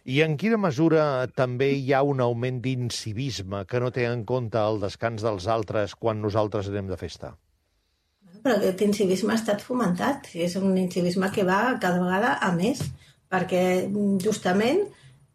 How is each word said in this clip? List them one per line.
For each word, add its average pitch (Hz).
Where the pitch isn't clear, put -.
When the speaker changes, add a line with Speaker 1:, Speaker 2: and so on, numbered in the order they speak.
Speaker 1:
I 131
en 156
quina 220
mesura 151
també 131
hi 135
ha 135
un 139
augment 120
d'incivisme 113
que 123
no 123
té 123
en 120
compte 120
el 107
descans 107
dels 101
altres 107
quan 110
nosaltres 104
anem 98
de 90
festa? -
Speaker 2:
Però 254
aquest 190
incivisme 202
ha 226
estat 202
fomentat, 226
i 170
és 175
un 190
incivisme 185
que 202
va 196
cada 180
vegada 196
a 190
més, 208
perquè, 180
mm, 196
justament, 214